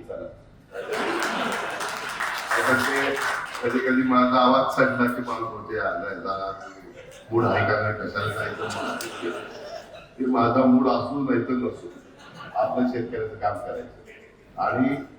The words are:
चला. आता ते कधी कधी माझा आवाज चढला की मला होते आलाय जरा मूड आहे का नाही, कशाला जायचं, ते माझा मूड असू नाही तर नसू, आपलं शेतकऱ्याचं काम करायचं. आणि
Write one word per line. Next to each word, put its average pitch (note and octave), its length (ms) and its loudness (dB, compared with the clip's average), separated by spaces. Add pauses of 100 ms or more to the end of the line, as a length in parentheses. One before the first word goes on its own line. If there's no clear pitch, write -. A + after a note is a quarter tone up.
चला. - 200 -10 (2250)
आता B2+ 200 2
ते C3+ 420 2 (480)
कधी B2 160 0
कधी C3 240 4
माझा B2 340 4
आवाज B2+ 380 4
चढला B2 360 4
की B2+ 100 -4
मला A#2 240 -4
होते G#2+ 340 -6
आलाय - 360 -4
जरा - 540 -6 (640)
मूड A2+ 140 4
आहे - 260 4
का - 100 2
नाही, G#2 120 0
कशाला - 340 -4
जायचं, - 680 -4 (1200)
ते B2+ 60 0
माझा B2+ 400 4
मूड B2 220 8
असू C3+ 420 2
नाही A#2 140 4
तर - 80 -4
नसू, B2 360 -2 (680)
आपलं B2 340 2
शेतकऱ्याचं A2 480 -4
काम G#2 220 0
करायचं. - 1040 -12
आणि C3 340 2 (240)